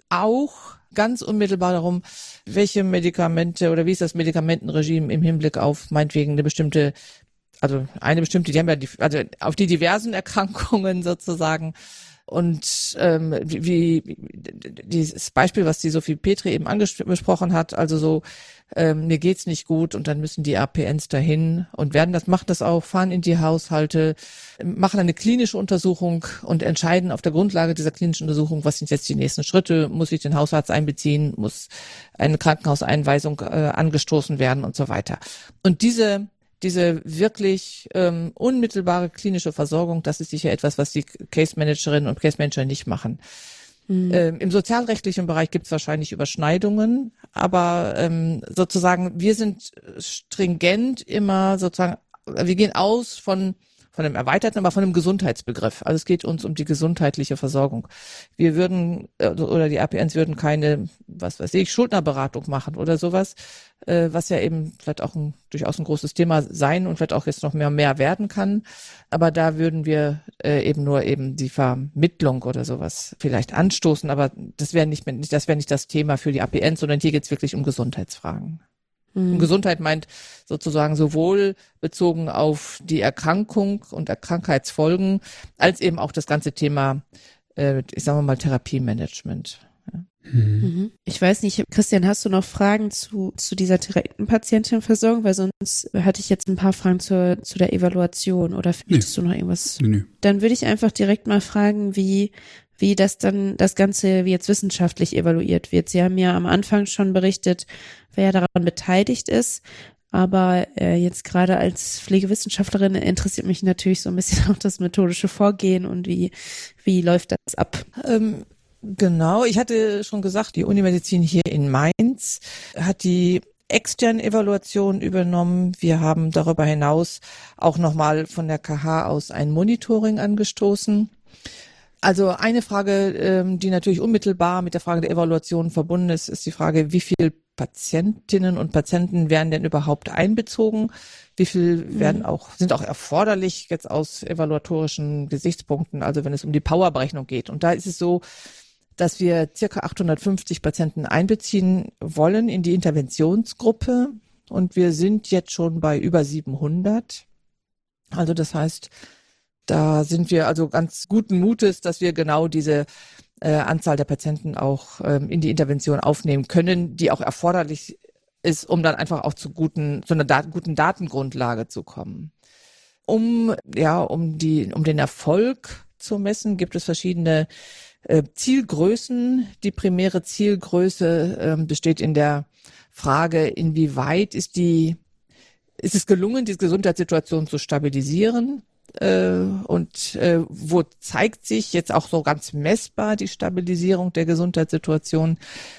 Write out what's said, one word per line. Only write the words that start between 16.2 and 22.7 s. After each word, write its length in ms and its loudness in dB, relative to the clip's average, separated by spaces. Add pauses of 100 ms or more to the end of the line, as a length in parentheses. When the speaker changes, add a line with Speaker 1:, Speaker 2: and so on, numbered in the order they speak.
Speaker 1:
eben 120 -2
angesprochen 880 0
hat, 220 0
also 240 0
so, 240 2 (520)
ähm, 340 0
mir 100 2
geht's 300 0
nicht 200 -6
gut 280 0
und 120 -6
dann 140 -4
müssen 200 -8
die 160 0
A 80 2
P 200 -2
Ns 240 -2
dahin 640 0
und 180 -2
werden 200 2
das, 140 -2
machen 200 2
das 140 -2
auch, 240 2